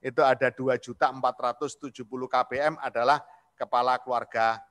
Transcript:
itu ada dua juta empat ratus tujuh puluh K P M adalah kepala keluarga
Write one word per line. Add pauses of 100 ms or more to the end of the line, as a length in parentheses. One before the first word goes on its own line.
itu
ada
dua
juta
empat
ratus
tujuh
puluh
K
P
M
adalah (380)
kepala
keluarga